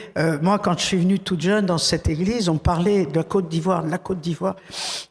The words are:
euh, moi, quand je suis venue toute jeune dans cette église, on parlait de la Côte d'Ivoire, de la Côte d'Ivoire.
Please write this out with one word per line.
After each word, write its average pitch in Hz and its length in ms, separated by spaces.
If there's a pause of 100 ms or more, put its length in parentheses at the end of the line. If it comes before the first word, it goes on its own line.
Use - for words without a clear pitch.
(180)
euh, 143 240
moi, 202 160
quand 175 200
je - 60
suis 190 140
venue 185 220
toute 185 200
jeune 202 240
dans 175 140
cette - 300
église, 185 400
on 156 100
parlait 175 480
de 151 100
la 160 80
Côte 185 240
d'Ivoire, 165 360
de 156 60
la 175 80
Côte 185 220
d'Ivoire. 170 360 (540)